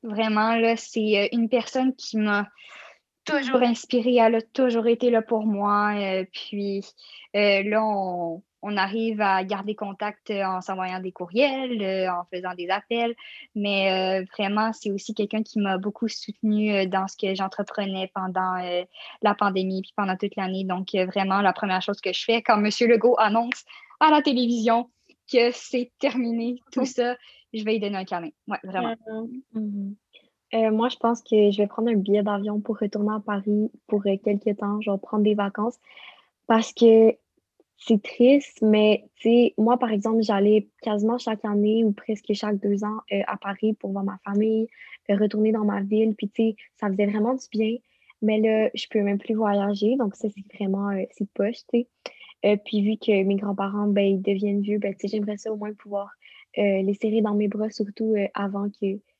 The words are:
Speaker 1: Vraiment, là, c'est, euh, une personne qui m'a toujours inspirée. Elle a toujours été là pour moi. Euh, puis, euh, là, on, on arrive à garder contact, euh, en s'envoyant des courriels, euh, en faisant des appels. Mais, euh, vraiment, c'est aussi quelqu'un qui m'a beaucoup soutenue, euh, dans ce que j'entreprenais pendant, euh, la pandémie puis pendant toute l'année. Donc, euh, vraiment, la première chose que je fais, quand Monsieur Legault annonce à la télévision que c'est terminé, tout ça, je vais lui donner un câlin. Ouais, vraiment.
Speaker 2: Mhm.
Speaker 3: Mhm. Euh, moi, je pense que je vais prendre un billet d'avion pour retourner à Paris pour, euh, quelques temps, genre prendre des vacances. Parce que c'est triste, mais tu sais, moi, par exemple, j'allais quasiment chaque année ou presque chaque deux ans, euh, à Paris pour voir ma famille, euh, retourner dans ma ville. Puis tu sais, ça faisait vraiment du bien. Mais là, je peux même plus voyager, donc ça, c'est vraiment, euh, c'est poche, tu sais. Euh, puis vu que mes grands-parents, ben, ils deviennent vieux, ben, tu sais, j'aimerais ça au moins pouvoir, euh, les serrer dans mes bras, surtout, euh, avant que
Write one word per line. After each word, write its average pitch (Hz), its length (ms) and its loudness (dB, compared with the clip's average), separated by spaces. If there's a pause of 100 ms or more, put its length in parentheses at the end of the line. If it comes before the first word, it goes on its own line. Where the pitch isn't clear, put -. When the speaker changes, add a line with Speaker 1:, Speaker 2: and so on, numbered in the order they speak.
Speaker 1:
Vraiment, 220 520 0
là, 226 200 2
c'est, 214 480 0
euh, - 80 -2
une 226 160 0
personne 262 460 0
qui - 220 -10
m'a 208 320 0 (760)
toujours 262 380 0
inspirée. 240 540 0
Elle 226 200 6
a 220 60 0
toujours 233 460 0
été 240 220 2
là 226 120 2
pour 220 220 -2
moi. 208 520 0
Euh, 190 360 -2
puis, 202 520 -6 (520)
euh, 202 260 4
là, 208 240 0
on, 185 560 -4 (200)
on 208 140 -6
arrive 214 440 -2
à 190 240 2
garder 202 320 -6
contact, 208 540 -10
euh, 196 120 -4
en 190 180 -4
s'envoyant 185 380 -6
des 185 140 -10
courriels, 247 680 -2
euh, 190 300 -2
en 175 200 -6
faisant 180 240 -8
des 175 120 -8
appels. 233 460 -2 (400)
Mais, 190 680 0
euh, - 20 -6 (120)
vraiment, 214 360 -2
c'est - 180 -6
aussi 196 240 -6
quelqu'un 214 300 -2
qui - 160 -4
m'a 190 180 0
beaucoup 208 300 -4
soutenue, 214 680 -2
euh, 190 120 0
dans 190 200 -2
ce - 100 -12
que 190 200 -2
j'entreprenais 190 760 -6
pendant, 185 480 -4
euh, 180 220 -4 (400)
la 208 140 4
pandémie 190 460 0
puis - 140 -16
pendant 190 200 -2
toute 202 180 -6
l'année. 190 300 -4
Donc, 185 320 -6
euh, 185 100 2
vraiment, 190 360 0
la 202 100 4
première 185 280 -2
chose 202 200 -6
que 185 120 -4
je - 120 -6
fais, 226 180 2
quand 220 140 4
Monsieur 214 320 2
Legault 233 320 6
annonce 226 440 0 (360)
à 311 100 8
la 302 100 8
télévision 240 720 0 (420)
que 240 200 6
c'est 247 480 -6
terminé, 240 600 -2 (120)
tout 262 140 0
ça, 247 300 -2 (380)
je 220 100 -6
vais 220 80 0
lui 226 80 0
donner 202 180 -4
un 185 60 -6
câlin. 170 260 -8 (180)
Ouais, 208 160 -4
vraiment. 190 300 -4 (120)
Speaker 2:
Mhm. 226 360 -10 (100)
Speaker 3:
Mhm. 202 420 -6 (600)
Euh, 220 160 2
moi, 226 180 2
je 247 80 -6
pense 233 260 0
que 208 280 4
je 202 80 -2
vais 208 80 2
prendre 226 240 -2
un 233 60 2
billet 202 260 2
d'avion 208 380 -2
pour 208 180 -6
retourner 208 360 -2
à 214 60 -4
Paris 208 500 -2 (180)
pour, 202 180 0
euh, 196 160 2
quelques 202 360 0
temps, 208 220 -4
genre 202 200 -4
prendre 214 220 -2
des 214 120 4
vacances. 208 440 -4 (680)
Parce 226 260 2
que 226 420 8 (640)
c'est 214 240 2
triste, 269 600 4
mais 214 420 4 (120)
tu - 120 0
sais, 240 300 6
moi, 226 200 4
par 233 140 0
exemple, 220 300 2
j'allais 208 460 4 (140)
quasiment 220 360 0
chaque 220 260 -6
année 214 400 2
ou 208 80 2
presque 208 420 -6
chaque 208 240 -4
deux 202 260 -2
ans, 214 140 -6 (140)
euh, 196 140 -2
à 196 100 -6
Paris 208 380 -2
pour 202 180 -8
voir 196 120 -4
ma 196 200 -6
famille, 220 440 0 (420)
euh, 202 60 4
retourner 214 360 2
dans 214 120 0
ma 202 180 0
ville. 214 340 2
Puis - 140 -6
tu - 120 -2
sais, 220 140 0 (240)
ça 208 80 -2
faisait 196 180 0
vraiment 214 280 0
du 262 160 -8
bien. 220 260 -2 (460)
Mais 214 160 2
là, 220 360 2
je - 140 -8
peux 208 140 0
même 202 160 0
plus 220 160 -4
voyager, 208 640 0
donc 220 200 -2
ça, 214 140 -6
c'est - 260 -18
vraiment, 196 340 -2
euh, 190 220 -2
c'est 202 200 -6
poche, 208 240 -2 (160)
tu 240 80 2
sais. 240 80 -8 (560)
Euh, 208 200 4
puis 208 180 -2
vu 214 140 2
que 196 280 2
mes 196 120 2
grands-parents, 202 520 -2
ben, 202 160 2
ils 196 180 2
deviennent 202 400 0
vieux, 208 160 -2
ben, 196 160 -4
tu 202 140 -8
sais, 220 80 -4
j'aimerais 208 220 -4
ça 220 140 -8
au 214 40 -6
moins 208 180 -8
pouvoir, 202 360 -10 (480)
euh, 196 240 2
les 196 120 0
serrer 220 280 0
dans 208 120 0
mes 208 140 2
bras, 214 220 -4
surtout, 220 460 -4
euh, 202 180 0
avant 202 340 -4
que 202 300 -6 (220)